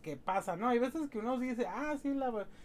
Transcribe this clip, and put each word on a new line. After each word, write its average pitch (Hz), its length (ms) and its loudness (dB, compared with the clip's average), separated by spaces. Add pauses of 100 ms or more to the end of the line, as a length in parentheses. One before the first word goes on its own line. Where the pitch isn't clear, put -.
que 151 140 -6
pasa, 185 380 0
¿no? 220 140 2
Hay 240 80 6
veces 285 320 2
que - 80 -6
uno 240 220 0
dice, 247 280 0
"Ah, 285 320 -2
sí, 277 140 0
la, 247 340 0 (180)